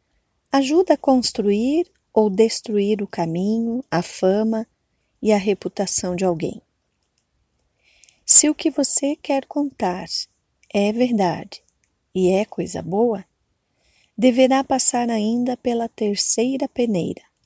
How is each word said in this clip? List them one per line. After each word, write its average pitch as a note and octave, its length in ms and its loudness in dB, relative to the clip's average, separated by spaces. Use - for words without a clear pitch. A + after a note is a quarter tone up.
Ajuda D4 440 2
a - 20 -16
construir B3 920 0
ou G#3+ 180 2
destruir G#3 720 0
o G3 60 -6
caminho, G#3+ 800 -4
a E3 120 -2
fama A3 680 -2
e G#3+ 100 0
a G#3 60 4
reputação F#3+ 800 -4
de F#3 80 -2
alguém. E3 380 -4
Se - 240 6
o D4+ 60 0
que - 140 -2
você C#4+ 460 4
quer C#4 300 -4
contar G3 600 -4
é G#3 180 2
verdade A3 720 -2
e F#3 180 2
é G3 140 2
coisa F3 360 -8
boa, G3 440 -2
deverá B3+ 460 4
passar B3 460 0
ainda A#3 480 -2
pela A#3 320 -4
terceira B3 800 -2
peneira, F#3+ 540 -2